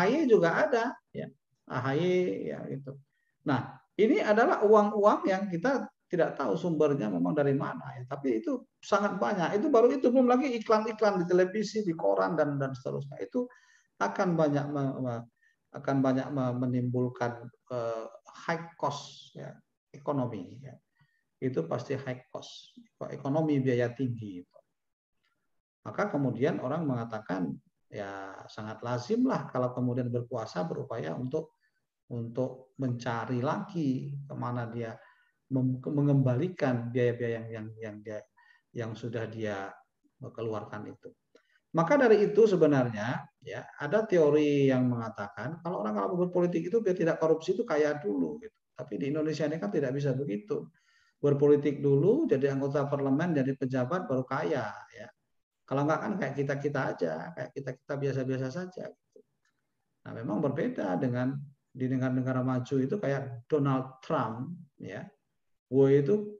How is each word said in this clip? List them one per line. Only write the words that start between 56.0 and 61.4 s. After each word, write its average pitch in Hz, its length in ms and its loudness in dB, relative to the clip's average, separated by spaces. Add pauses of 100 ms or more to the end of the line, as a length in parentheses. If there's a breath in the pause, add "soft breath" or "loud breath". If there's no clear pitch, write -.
kan - 160 -2
kayak 135 160 -4
kita-kita 139 440 -2 (120)
aja, - 200 -2 (200)
kayak - 240 -10
kita-kita 135 400 -10
biasa-biasa 131 560 -2
saja 180 320 -10
gitu. - 340 -20 (840)
Nah, 110 80 -12
memang 123 240 -4
berbeda 147 640 -2
dengan 127 320 0 (420)